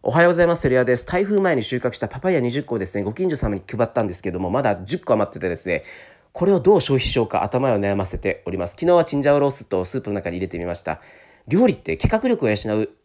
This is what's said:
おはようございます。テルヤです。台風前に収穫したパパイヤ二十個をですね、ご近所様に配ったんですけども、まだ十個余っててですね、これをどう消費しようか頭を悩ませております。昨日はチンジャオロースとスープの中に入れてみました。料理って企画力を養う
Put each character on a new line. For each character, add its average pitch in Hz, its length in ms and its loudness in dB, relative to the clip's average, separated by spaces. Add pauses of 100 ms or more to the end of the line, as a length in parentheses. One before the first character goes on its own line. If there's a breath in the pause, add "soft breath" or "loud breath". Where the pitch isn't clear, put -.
お 107 40 0
は 160 100 4
よ 175 60 8
う - 20 8
ご 180 60 2
ざ 175 80 4
い - 20 6
ま 170 100 4
す。 165 60 -8
テ 143 80 2
ル 127 60 2
ヤ 123 100 4
で 123 120 2
す。 - 60 -6
台 185 200 -2
風 202 180 0
前 180 140 2
に 127 80 0
収 - 140 -4
穫 120 160 -2
し - 40 -12
た 113 100 -4
パ 127 120 -10
パ 185 100 -2
イ 180 60 2
ヤ 143 40 2
二 120 120 0
十 139 100 -2
個 123 140 -6
を - 40 -2
で 95 60 -4
す 92 100 -10
ね、 101 80 -2
ご 104 80 -2
近 180 160 -2
所 160 80 0
様 104 200 -2
に 92 120 -8
配 113 200 0
っ - 40 -12
た 117 120 0
ん 104 40 -2
で 90 60 -6
す - 80 -10
け 95 100 -4
ど 90 80 -6
も、 90 120 -2
ま 127 100 0
だ 107 220 0
十 147 160 -4
個 - 140 0
余 104 140 2
っ - 60 -18
て - 60 -14
て 90 100 -4
で 85 60 -4
す - 120 -12
ね、 85 160 -2 (480 loud breath)
こ - 140 -2
れ 196 60 4
を 190 80 4
ど 190 160 6
う 175 40 6
消 135 180 0
費 - 100 0
し - 80 -2
よ 120 80 2
う 107 40 -2
か - 140 -2
頭 127 320 0
を 101 60 2
悩 101 160 0
ま 98 100 0
せ 92 140 -8
て - 260 -4
お 87 60 -6
り 92 80 -6
ま 90 80 -4
す。 - 60 -10
昨 - 120 -6
日 175 60 4
は 170 120 6
チ 143 140 -2
ン 139 60 -2
ジ 143 60 2
ャ 143 60 6
オ 143 40 2
ロ 139 80 2
ー - 20 2
ス 131 160 -10
と 92 180 -2
ス 92 140 -6
ー - 40 -4
プ 104 100 -8
の - 20 -4
中 90 160 -6
に 85 60 -8
入 90 60 -4
れ 95 60 -4
て 85 120 -8
み 85 80 -6
ま 87 80 -6
し - 80 -12
た。 78 180 -6 (460 loud breath)
料 190 180 4
理 220 80 4
っ - 40 -6
て - 200 -6
企 - 240 0
画 262 80 0
力 220 160 0
を 110 40 2
養 107 60 2 (240)
う 110 100 -2 (160)